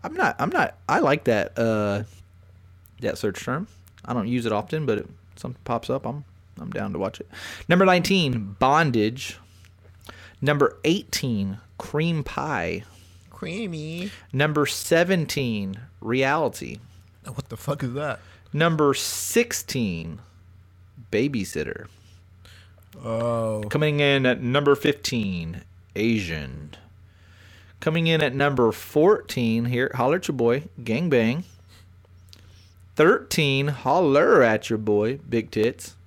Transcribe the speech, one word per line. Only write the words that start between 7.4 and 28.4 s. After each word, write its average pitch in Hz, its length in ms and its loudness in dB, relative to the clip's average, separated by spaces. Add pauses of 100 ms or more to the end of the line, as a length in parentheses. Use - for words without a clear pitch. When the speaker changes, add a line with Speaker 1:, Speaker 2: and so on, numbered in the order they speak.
Speaker 1:
Number 185 160 6
nineteen, 170 720 2
bondage. 127 800 2 (1000)
Number 143 420 2
eighteen, 117 760 -2 (200)
cream 160 460 -2
pie. 101 580 -4 (480)
Speaker 2:
Creamy. 170 800 -8 (220)
Speaker 1:
Number 147 340 2
seventeen, 139 1120 0 (220)
reality. 131 760 0 (460)
Speaker 2:
What - 240 -10
the 117 80 -10
fuck 143 280 -6
is 120 80 -4
that? 139 260 -6 (340)
Speaker 1:
Number 151 420 4
sixteen, 98 1200 -2 (920)
babysitter. 110 760 -4 (1160)
Speaker 2:
Oh. 113 680 -2
Speaker 1:
Coming 147 300 0
in 139 260 4
at 127 160 2
number 139 320 4
fifteen, 95 880 -2 (320)
Asian. 82 800 -4 (1040)
Coming 165 260 0
in 160 160 4
at 131 100 2
number 135 380 4